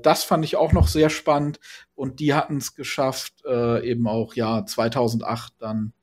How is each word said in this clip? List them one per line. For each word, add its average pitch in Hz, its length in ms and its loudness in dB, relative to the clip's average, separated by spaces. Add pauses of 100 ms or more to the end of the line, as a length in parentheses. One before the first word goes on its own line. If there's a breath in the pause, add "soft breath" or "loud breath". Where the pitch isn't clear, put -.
das 156 220 4
fand 160 200 0
ich - 120 -4
auch 156 160 2
noch 170 160 6
sehr 156 220 4
spannend. 147 500 0 (340 loud breath)
Und 131 260 -8
die 147 140 2
hatten's 143 400 -2
geschafft, - 720 -4
äh, 117 420 0
eben 117 200 0
auch, 110 260 -2
ja, 113 320 0
zweitausendacht 117 920 -2
dann 110 340 -6 (100)